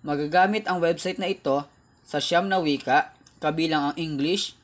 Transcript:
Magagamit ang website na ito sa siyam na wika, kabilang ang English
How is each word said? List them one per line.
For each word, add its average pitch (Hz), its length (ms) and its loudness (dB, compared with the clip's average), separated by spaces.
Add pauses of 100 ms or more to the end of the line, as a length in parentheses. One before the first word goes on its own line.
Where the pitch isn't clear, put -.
Magagamit 180 640 2
ang 180 80 0
website 170 400 0
na 185 80 -4
ito 147 400 -2 (400)
sa 147 160 -4
siyam 175 240 2
na 190 160 0
wika, 143 560 0 (240)
kabilang 156 480 0
ang 147 80 -6
English 160 560 -2 (100)